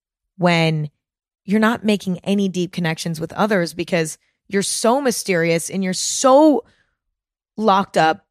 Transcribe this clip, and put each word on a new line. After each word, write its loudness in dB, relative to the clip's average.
when 0
you're 0
not 0
making -2
any -2
deep -4
connections -4
with -8
others -2
because -4
you're 0
so 0
mysterious -2
and -4
you're -4
so 4
locked 0
up 0